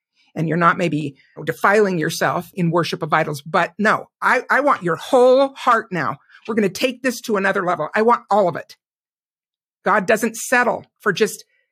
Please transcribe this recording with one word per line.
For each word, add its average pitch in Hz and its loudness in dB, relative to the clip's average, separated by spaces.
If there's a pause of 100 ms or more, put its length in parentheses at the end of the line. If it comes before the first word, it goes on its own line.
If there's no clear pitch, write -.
(340)
and 165 -4
you're 156 -2
not 170 4
maybe 151 -4 (280)
defiling 196 2
yourself 160 -2
in 170 0
worship 165 -2
of 160 -4
idols. 156 -2
But 170 -2
no, 208 0 (140)
I, 240 0
I 240 2
want 277 0
your 165 -2
whole 262 4
heart 226 0
now. 143 -2 (280)
We're 220 -6
gonna 202 2
take - -4
this 247 -2
to 214 -4
another 196 0
level. 160 -2
I 214 2
want 233 2
all 202 4
of 160 -2
it. - -14 (1080)
God 196 0
doesn't 226 0
settle - 0 (160)
for 208 0
just 208 -2 (280)